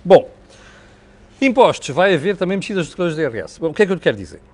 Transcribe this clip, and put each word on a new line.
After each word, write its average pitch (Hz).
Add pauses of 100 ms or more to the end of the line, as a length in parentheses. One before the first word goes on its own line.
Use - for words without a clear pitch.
Bom, 175 (1120)
impostos. 247
Vai 180
haver 180
também 185
mexidas 185
de -
coisas 170
do 160
I 156
R 113
S. 80
Bom, 160
o 151
que 214
é -
que 180
eu -
lhe 160
quero 123
dizer? 92 (120)